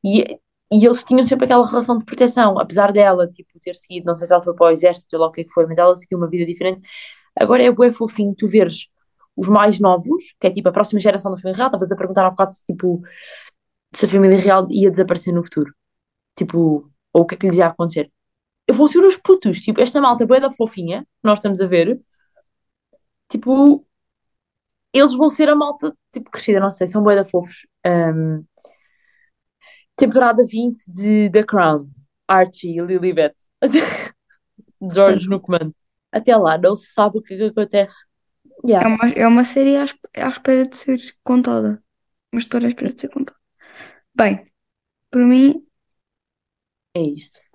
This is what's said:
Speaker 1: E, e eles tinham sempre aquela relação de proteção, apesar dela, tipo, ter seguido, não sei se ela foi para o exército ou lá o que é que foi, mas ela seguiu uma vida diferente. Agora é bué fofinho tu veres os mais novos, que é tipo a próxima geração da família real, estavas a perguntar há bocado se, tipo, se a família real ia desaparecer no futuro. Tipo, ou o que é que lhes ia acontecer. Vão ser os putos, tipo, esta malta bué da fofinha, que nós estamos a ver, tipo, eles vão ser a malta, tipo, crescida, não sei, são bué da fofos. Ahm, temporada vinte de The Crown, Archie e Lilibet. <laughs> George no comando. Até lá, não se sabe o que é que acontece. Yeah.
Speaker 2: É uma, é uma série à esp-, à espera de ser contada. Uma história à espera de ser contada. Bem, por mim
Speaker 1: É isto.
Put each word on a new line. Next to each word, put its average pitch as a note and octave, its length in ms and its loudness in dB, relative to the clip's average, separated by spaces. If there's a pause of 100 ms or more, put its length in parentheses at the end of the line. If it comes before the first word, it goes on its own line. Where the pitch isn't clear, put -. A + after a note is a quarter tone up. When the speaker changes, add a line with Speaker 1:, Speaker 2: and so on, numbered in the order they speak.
Speaker 1:
E, G3+ 200 0 (480)
e G#3+ 140 4
eles A#3+ 180 2
tinham B3+ 200 2
sempre C4 220 -2
aquela B3 220 2
relação A#3+ 300 -2
de A3 60 -8
proteção, A#3 560 0
apesar G3+ 320 0
dela, F#3+ 360 2
tipo, - 320 -20
ter F3+ 160 -14
seguido, F3+ 300 -14
não E3+ 100 -4
sei E3+ 120 -12
se F3+ 60 6
ela F3 100 2
foi F3 100 -4
para E3+ 140 4
o - 20 6
exército E3+ 460 0
ou D#3+ 60 0
lá D#3+ 60 0
o D#3+ 40 -8
que E3 100 -14
é - 20 -10
que - 80 -20
foi, E3 140 0
mas D#3+ 120 -6
ela F3+ 180 4
seguiu F3+ 220 -10
uma E3+ 120 -4
vida E3+ 160 -4
diferente. F#3 360 -6 (580)
Agora B3 220 2
é A#3+ 100 4
bué A#3+ 200 2
fofinho G#3+ 440 -6
tu G#3+ 120 -6
veres F3 400 0 (480)
os F#3 120 -6
mais G#3 320 2
novos, G3 600 -2
que G3 80 -2
é F#3 40 0
tipo F#3 160 -2
a F3 40 0
próxima G#3 280 -2
geração F#3+ 320 -2
da F#3 60 -12
família F#3 200 -8
real, B3+ 100 -2
estavas F#3+ 240 -4
a - 40 -4
perguntar F#3+ 300 -2
há F#3 40 0
bocado F#3+ 240 -4
se, - 100 -20
tipo, F3 380 -4 (920)
se - 120 0
a - 20 -8
família G3 300 4
real F#3+ 320 2
ia G3 200 2
desaparecer F3+ 440 -4
no E3+ 80 -2
futuro. D3+ 300 -8 (640)
Tipo, D#3+ 540 -2 (220)
ou E3+ 100 6
o E3+ 40 2
que F3 100 -12
é - 20 -20
que G3 100 -4
lhes F3 100 0
ia F3 100 4
acontecer. E3 420 -6 (640)
Vão C4+ 160 4
ser F4 160 2
os F#4 120 6
putos, C#4+ 460 0
tipo, A3 200 -4
esta B3+ 180 0
malta A#3+ 260 2
bué B3+ 140 4
da C4+ 120 -4
fofinha, G3+ 520 -8
que - 40 -20 (160)
nós G#3 160 2
estamos F#3+ 200 -4
a G3 60 0
ver, F3+ 340 0 (1300)
tipo, C#4 580 2 (1040)
eles C#4 220 4
vão D4 140 2
ser D4 200 0
a D4+ 80 2
malta, D4 380 -6 (180)
tipo, - 180 -16
crescida, G3+ 300 -2
não G3 100 -2
sei, F#3 180 -6
são G#3 140 -4
bué G#3 140 2
da G3 80 0
fofos. F3 420 -8 (180)
Ahm, D#3+ 600 -2 (1500)
temporada A#3+ 480 2
vinte A#3+ 440 -6
de G#3 420 0
The G#3+ 140 2
Crown, D#3 420 0 (420)
Archie F#3 500 0
e - 40 -6
Lilibet. F3 520 -2 (280)
<laughs> - 540 -4 (640)
George F#3+ 480 0
no G3 120 -4
comando. E3 340 -6 (380)
Até A3+ 240 2
lá, D#3+ 220 2
não F#3 180 0
se - 160 -20
sabe G#3+ 260 -2
o G#3+ 40 -8
que G3 120 -18
é - 40 -14
que G#3+ 60 -4
acontece. G#3 600 -4 (640)
Yeah. G3+ 180 2
Speaker 2:
É - 20 2
uma, A3+ 240 0
é A3+ 160 0
uma A#3+ 180 4
série C4+ 320 0
à C#4+ 80 -2
esp-, - 320 -14
à C4 120 -6
espera C4 380 -2
de C4 100 -16
ser C4 220 -4 (260)
contada. A#3 580 -2 (500)
Uma A#3 80 -6
história A#3+ 280 -6
à - 20 -2
espera A#3+ 240 -8
de - 60 -20
ser C#4 80 -12
contada. - 300 -12 (760)
Bem, G3 360 -2 (600)
por B3 140 0
mim C4 420 2 (1300)
Speaker 1:
É F3 80 -6
isto. D3 360 -10 (160)